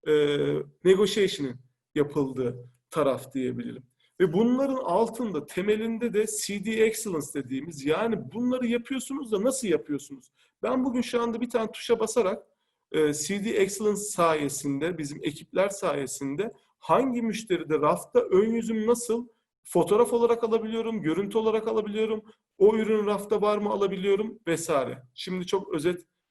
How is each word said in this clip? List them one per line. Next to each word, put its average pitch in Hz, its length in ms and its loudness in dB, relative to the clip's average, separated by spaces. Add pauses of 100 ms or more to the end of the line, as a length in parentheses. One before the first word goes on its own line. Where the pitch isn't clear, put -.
e, 151 60 4 (720)
negotiation'ın 190 760 2 (360)
yapıldığı 131 760 -2 (200)
taraf 135 440 -2
diyebilirim. 120 500 -6 (360)
Ve 175 140 2
bunların 247 420 2
altında, 214 720 -2
temelinde 214 680 -2
de 214 120 2 (200)
C 202 200 -6
D 220 60 -4
Excellence 220 640 0
dediğimiz, 135 520 -8
yani 190 480 -2
bunları 247 340 -2
yapıyorsunuz 240 640 -4
da 202 120 0
nasıl 262 240 0
yapıyorsunuz? 143 640 -4 (320)
Ben 254 200 0
bugün 254 180 0
şu 240 200 0
anda 233 200 -2
bir 247 80 -4
tane 220 220 -2
tuşa - 280 -2
basarak, 220 440 0 (480)
e, 151 220 4
C 196 320 -4
D 226 40 -2
Excellence 202 520 2
sayesinde, 151 960 0
bizim 147 260 -8
ekipler 175 460 -2
sayesinde 147 840 -4 (260)
hangi 240 420 2
müşteride 160 580 0
rafta 170 400 2
ön 214 320 4
yüzüm 220 360 0
nasıl, 233 400 0 (420)
fotoğraf 208 440 4
olarak 233 300 4
alabiliyorum, 220 580 -2
görüntü 190 360 0
olarak 220 300 0
alabiliyorum, 214 560 -2 (340)
o 214 180 6
ürün 214 300 2
rafta 202 360 0
var 208 160 4
mı 208 120 -2
alabiliyorum 196 800 0
vesaire. 160 560 -2 (100)
Şimdi 180 320 -6
çok 185 280 -4
özet, 175 320 -2 (260)